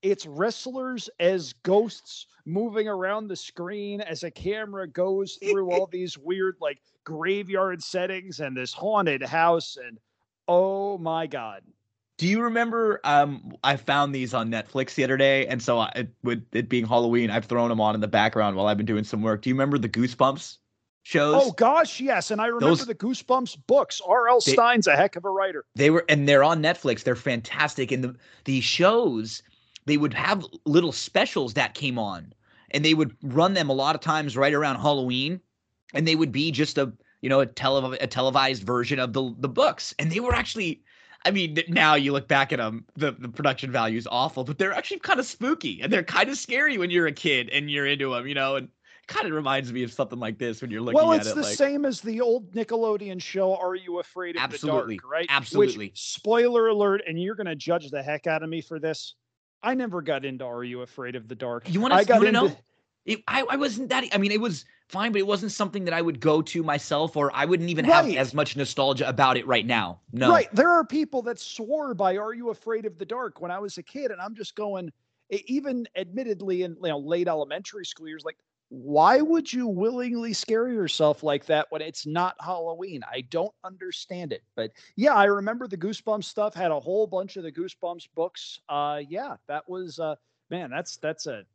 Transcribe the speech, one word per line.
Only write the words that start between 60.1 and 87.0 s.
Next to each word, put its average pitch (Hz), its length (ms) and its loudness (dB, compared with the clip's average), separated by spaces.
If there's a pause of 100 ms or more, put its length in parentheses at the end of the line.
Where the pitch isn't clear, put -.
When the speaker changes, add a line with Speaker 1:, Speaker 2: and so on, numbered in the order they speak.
Speaker 1:
into 131 180 -8
Are 120 200 -8
You 123 180 -8
Afraid 123 340 -12
of 113 120 -12
the 123 80 -12
Dark. 120 360 -8
Speaker 2:
You 175 100 0
wanna, 254 120 2
Speaker 1:
I 196 100 8
got 233 120 6
Speaker 2:
you 208 100 8
wanna 220 200 4
Speaker 1:
into 156 100 2
Speaker 2:
know? - 60 -20 (440)
It, - 220 -4
I, 269 200 0
I 254 100 -2
wasn't 254 320 -2
that, 254 220 -2
I 202 60 0
mean, 202 140 2
it 214 100 0
was 196 240 -4 (220)
fine, 214 240 -4
but 202 80 0
it 196 80 0
wasn't 202 240 -2
something 196 340 -4
that 165 80 -2
I 170 80 0
would 160 180 -2
go 156 220 4
to 165 220 -4
myself, 151 520 -2
or 143 200 2
I 139 100 0
wouldn't 170 240 0
even 170 160 0
have 330 200 8
Speaker 1:
Right. 185 120 -2
Speaker 2:
as 131 160 0
much 147 220 -2
nostalgia 135 520 0
about 127 300 4
it 120 80 -4
right 117 200 2
now. 107 340 -2 (120)
No. 127 200 2
Speaker 1:
Right. 311 220 6
There 269 160 6
are 339 140 6
people 285 400 -2
that 233 160 -8
swore 254 540 -6
by 190 240 0
Are 214 160 -6
You 240 160 -8
Afraid 220 360 -6
of 180 120 -8
the 185 80 -10
Dark 226 340 -10
when 175 120 -8
I 185 80 -6
was 202 180 -10
a 175 60 -14
kid, 269 260 -8
and 190 100 -8
I'm 208 160 -12
just 214 200 -14
going, 190 360 -6 (400)
e-, 202 140 -4
even 254 500 -4
admittedly 190 680 -4
in, 170 180 -6
you 180 80 -2
know, 147 100 -2
late 170 280 0
elementary 165 580 -6
school 160 220 -14
years, 156 160 -14
like, 156 140 -10 (320)
why 147 500 4
would 311 320 2
you 247 160 -4
willingly 233 640 -2
scare 226 380 -2
yourself 160 540 0
like 143 240 -2
that 151 240 2
when 156 100 -6
it's 156 240 -12
not 175 340 -2
Halloween? 165 640 -8 (100)
I 127 100 -8
don't 165 320 -6 (120)
understand 180 640 -12
it. - 120 -10 (120)
But 110 160 -8 (240)
yeah, 269 180 4
I 202 120 8
remember 208 420 0
the 190 80 -8
Goosebumps 208 480 -4
stuff, 214 300 -4
had 170 180 -2
a 147 80 0
whole 196 260 0